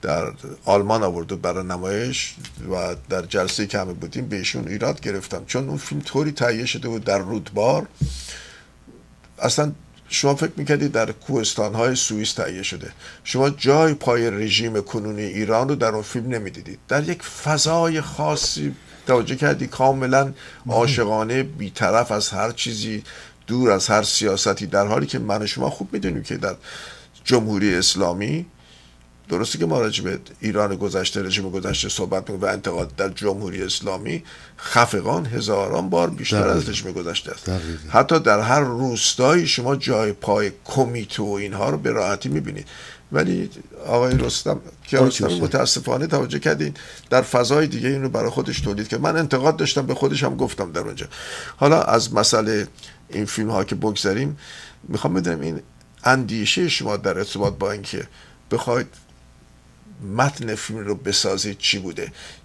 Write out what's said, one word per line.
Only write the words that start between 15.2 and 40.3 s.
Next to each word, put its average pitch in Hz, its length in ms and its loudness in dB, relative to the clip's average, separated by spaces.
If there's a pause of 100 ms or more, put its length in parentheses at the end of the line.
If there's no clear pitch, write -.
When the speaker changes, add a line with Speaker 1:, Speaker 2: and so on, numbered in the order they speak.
Speaker 1:
ایران 107 460 2
رو 147 60 2
در 117 140 2
اون 107 140 0
فیلم 117 260 -4
نمی‌دیدید. 95 500 -8 (100)
در 147 200 0
یک 175 140 -4
فضای 156 760 2
خاصی 147 760 -2 (320)
توجه 123 300 4
کردی، 139 300 2
کاملاً 135 680 4 (360)
عاشقانه، 113 760 2
بی‌طرف 113 680 2
از 104 160 0
هر 104 220 -2
چیزی، 110 520 -6 (440)
دور 123 240 4
از 95 180 4
هر 107 140 6
سیاستی، 101 640 0
در 98 200 2
حالی 117 200 0
که - 120 -4
من 107 240 -2
و 104 40 -4
شما 131 240 -2
خوب 190 220 -8
می‌دونیم 190 300 -4
که 110 140 -8
در 98 180 -4 (680)
جمهوری 107 500 4
اسلامی، 95 720 2 (840)
درسته - 300 -2
که 165 80 2
ما 151 140 2
راجع 107 240 0
به 95 140 -4 (220)
ایران 104 360 0
گذشته، 95 460 -2
رژیم 95 280 -4
گذشته 92 380 -2
صحبت 95 340 -2
می‌کنیم 98 180 -8
و 98 120 0
انتقاد، 87 440 -4
در 98 120 0
جمهوری 95 540 -4
اسلامی 104 600 -4 (360)
خفقان 117 680 2
هزاران 101 640 0
بار 87 200 2
بیشتر - 300 0
Speaker 2:
دقیقاً. 95 140 4
Speaker 1:
از 87 140 0
رژیم 98 240 -6
گذشته 85 400 -6
است. - 180 -8
Speaker 2:
دقیقاً. 82 480 0
Speaker 1:
حتی 156 220 6
در 107 200 6
هر 123 200 4
روستایی 131 880 2
شما 131 300 0
جای 110 360 0
پای 104 400 0 (120)